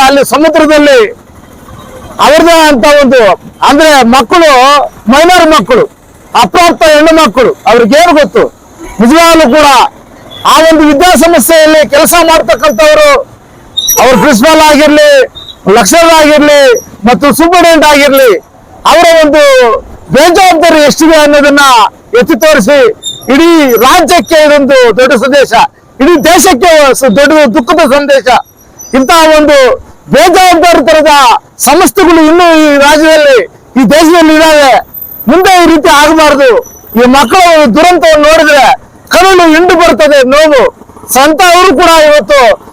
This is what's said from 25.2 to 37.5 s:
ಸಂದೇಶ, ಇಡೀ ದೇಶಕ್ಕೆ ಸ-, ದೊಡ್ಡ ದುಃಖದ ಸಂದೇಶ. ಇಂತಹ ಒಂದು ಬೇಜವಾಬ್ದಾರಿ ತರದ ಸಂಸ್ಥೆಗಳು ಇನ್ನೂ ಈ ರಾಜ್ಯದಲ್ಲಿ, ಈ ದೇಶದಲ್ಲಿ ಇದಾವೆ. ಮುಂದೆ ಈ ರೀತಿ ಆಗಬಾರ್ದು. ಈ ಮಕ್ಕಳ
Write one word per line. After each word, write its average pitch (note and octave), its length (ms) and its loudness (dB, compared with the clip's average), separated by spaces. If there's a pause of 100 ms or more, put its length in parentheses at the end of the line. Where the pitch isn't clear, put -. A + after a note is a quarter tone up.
ಸಂದೇಶ, C4+ 280 -2 (500)
ಇಡೀ E4 140 2 (160)
ದೇಶಕ್ಕೆ F4 400 0 (280)
ಸ-, C4 180 -2
ದೊಡ್ಡ C#4+ 160 0 (220)
ದುಃಖದ D#4 260 -2 (140)
ಸಂದೇಶ. C4+ 320 -2 (680)
ಇಂತಹ E4 240 0 (160)
ಒಂದು D4 200 0 (560)
ಬೇಜವಾಬ್ದಾರಿ E4+ 720 2
ತರದ D#4 240 0 (540)
ಸಂಸ್ಥೆಗಳು E4 640 0
ಇನ್ನೂ F4 160 0 (160)
ಈ D4+ 60 0 (180)
ರಾಜ್ಯದಲ್ಲಿ, D4+ 540 0 (400)
ಈ C#4 40 0 (120)
ದೇಶದಲ್ಲಿ D#4+ 420 2
ಇದಾವೆ. D4+ 340 2 (580)
ಮುಂದೆ F#4 220 0 (120)
ಈ - 80 2
ರೀತಿ E4 180 0 (120)
ಆಗಬಾರ್ದು. D4+ 460 0 (520)
ಈ B3 40 2 (140)
ಮಕ್ಕಳ F#4 240 0 (120)